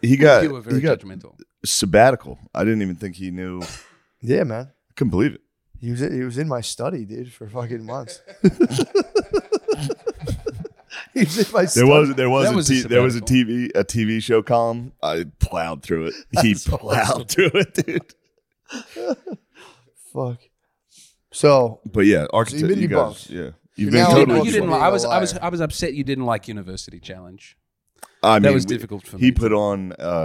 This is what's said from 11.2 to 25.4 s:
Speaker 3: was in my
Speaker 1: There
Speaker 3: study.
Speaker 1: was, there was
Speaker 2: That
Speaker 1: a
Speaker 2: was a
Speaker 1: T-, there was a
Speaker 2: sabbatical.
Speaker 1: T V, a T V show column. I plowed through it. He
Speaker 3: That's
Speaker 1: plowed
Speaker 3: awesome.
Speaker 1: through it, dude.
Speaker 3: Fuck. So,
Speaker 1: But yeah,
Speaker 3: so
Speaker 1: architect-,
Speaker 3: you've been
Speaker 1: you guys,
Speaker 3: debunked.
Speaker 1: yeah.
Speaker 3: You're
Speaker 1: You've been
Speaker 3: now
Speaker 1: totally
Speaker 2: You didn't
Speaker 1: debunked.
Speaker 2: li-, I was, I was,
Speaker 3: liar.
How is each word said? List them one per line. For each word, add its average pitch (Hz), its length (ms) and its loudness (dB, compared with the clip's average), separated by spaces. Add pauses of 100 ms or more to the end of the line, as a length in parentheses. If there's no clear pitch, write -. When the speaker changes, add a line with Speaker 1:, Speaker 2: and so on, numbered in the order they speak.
Speaker 3:
was 160 120 -6
in 214 160 0
my 208 80 2
Speaker 1:
There 185 60 2
Speaker 3:
study. 127 220 4
Speaker 1:
was, 147 260 6
there 127 140 0
was 135 180 2
Speaker 2:
That - 60 0
Speaker 1:
a - 20 0
Speaker 2:
was 151 140 0
a 135 40 4
Speaker 1:
T-, 123 140 0
there 120 140 4
was 127 140 2
a 120 40 -4
Speaker 2:
sabbatical. 127 280 2
Speaker 1:
T 123 180 -4
V, - 100 -6
a 95 80 4
T 113 220 -2
V 110 140 -2
show 110 220 2
column. 117 600 -2
I 80 240 -4 (140)
plowed 82 440 -4
through 80 240 -4
it. - 60 -8 (280)
He 110 120 4
Speaker 3:
That's - 140 -4
Speaker 1:
plowed - 300 -2
Speaker 3:
awesome. 120 280 -2
Speaker 1:
through - 300 0
it, 196 180 0
dude. 165 400 -6 (2000)
Speaker 3:
Fuck. 123 260 -6 (920)
So, 127 540 2
Speaker 1:
But 104 200 -2
yeah, 95 180 6
Speaker 3:
so - 100 -8
Speaker 1:
architect-, 117 280 -2
Speaker 3:
you've 165 80 0
been 196 120 0
Speaker 1:
you 170 60 0
guys, 117 400 -2
Speaker 3:
debunked. - 20 -20
Speaker 1:
yeah. - 60 -14
Speaker 3:
You're 80 180 -10 (220)
Speaker 1:
You've 104 160 -2
been 117 120 6
Speaker 3:
now - 60 4
Speaker 1:
totally 135 360 6
Speaker 2:
You - 60 -2
didn't 196 180 0
Speaker 1:
debunked. 160 40 0
Speaker 2:
li-, 151 80 0
I 170 80 4
was, 196 160 0
I 175 140 0
was, 185 140 -4
Speaker 3:
liar. 180 100 -10